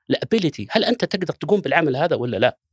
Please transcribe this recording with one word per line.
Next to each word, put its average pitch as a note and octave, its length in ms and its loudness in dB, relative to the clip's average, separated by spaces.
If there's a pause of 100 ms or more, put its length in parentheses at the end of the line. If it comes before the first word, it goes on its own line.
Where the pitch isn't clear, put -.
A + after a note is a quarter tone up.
الابيليتي. D#3 600 0
هل A3 160 2
أنت A#3+ 200 -2
تقدر F3+ 280 -4
تقوم G3+ 280 0
بالعمل D#3 340 2
هذا D#3 200 0
ولا A#2 220 -2
لا؟ A2+ 220 2 (140)